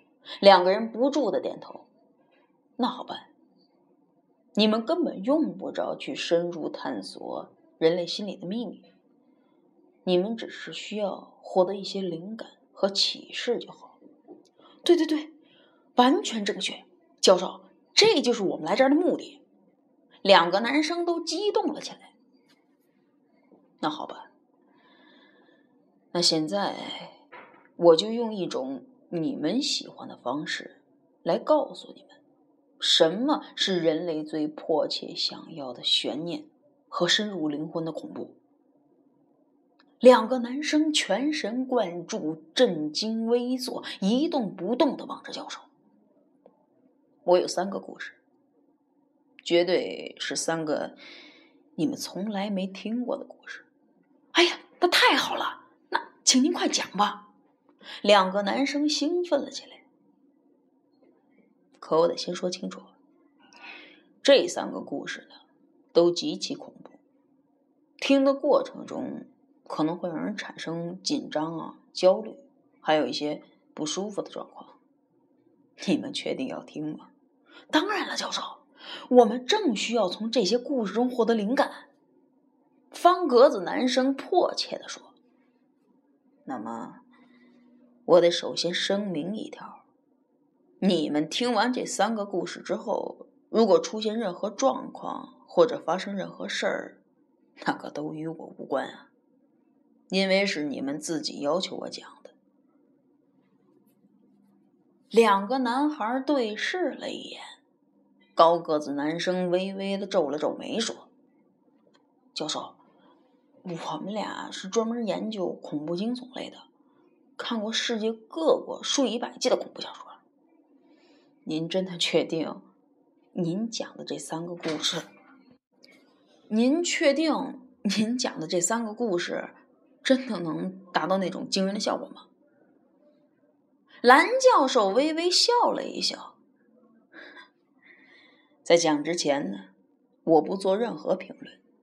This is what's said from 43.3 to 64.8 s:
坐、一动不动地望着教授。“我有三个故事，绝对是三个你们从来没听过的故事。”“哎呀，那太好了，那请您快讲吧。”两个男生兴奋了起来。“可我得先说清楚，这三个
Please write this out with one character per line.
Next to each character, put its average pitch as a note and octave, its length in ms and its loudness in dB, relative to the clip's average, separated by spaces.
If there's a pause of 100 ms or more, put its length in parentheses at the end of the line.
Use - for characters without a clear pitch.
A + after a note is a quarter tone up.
坐、 - 280 -8 (160)
一 B3 280 2
动 A#3+ 240 -2
不 F#3+ 220 -4
动 B3+ 220 2
地 - 100 -12
望 - 160 -14
着 - 100 -14
教 - 160 -12
授。 - 120 -14 (1600)
“我 F3+ 160 6
有 - 80 2
三 F#3+ 240 -4
个 F#3+ 80 -6
故 - 200 -14
事， - 140 -14 (1300)
绝 E3+ 220 4
对 B2+ 540 -2
是 - 180 -6
三 E3 280 -2
个 - 320 -4 (800)
你 D#3 100 0
们 - 100 -2
从 - 320 -8
来 G#3 220 -4
没 F#3+ 160 -2
听 A3 380 -6
过 - 120 -2
的 - 80 -12
故 - 220 -20
事。 - 180 -16 (680)
”“哎 F4 120 6
呀， - 160 -2 (200)
那 F4+ 80 4
太 F#4+ 280 4
好 - 180 -2
了， - 300 -6 (240)
那 - 200 -4 (140)
请 B3+ 220 4
您 F4 80 2
快 F#4 160 -2
讲 - 220 -2
吧。” - 400 -2 (720)
两 G3 280 6
个 G3+ 120 0
男 A3+ 240 0
生 C#4+ 200 -2
兴 F4 380 0
奋 C#4+ 160 0
了 - 100 -8
起 - 140 -14
来。 - 220 -20 (1900)
“可 D#3+ 200 0
我 E3+ 60 6
得 E3+ 120 -2
先 F3+ 160 -8
说 F3+ 160 -4
清 F#3+ 180 -10
楚， - 140 -14 (1400)
这 C4+ 240 8
三 - 240 -6
个 - 100 -8